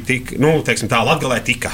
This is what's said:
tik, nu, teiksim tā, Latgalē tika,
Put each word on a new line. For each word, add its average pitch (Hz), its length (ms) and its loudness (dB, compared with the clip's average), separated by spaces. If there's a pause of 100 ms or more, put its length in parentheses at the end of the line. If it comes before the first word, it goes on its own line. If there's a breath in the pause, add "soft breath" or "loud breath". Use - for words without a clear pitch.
tik, - 340 -4
nu, 151 260 4
teiksim 113 240 0
tā, 117 160 2
Latgalē 139 380 0
tika, - 300 -2